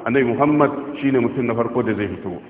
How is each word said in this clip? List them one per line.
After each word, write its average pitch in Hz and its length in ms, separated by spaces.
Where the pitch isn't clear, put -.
Annabi 127 200
Muhammad 143 460
shine 135 220
mutum 120 240
na 117 80
farko 117 300
da 107 100
zai 101 140
fito. 90 420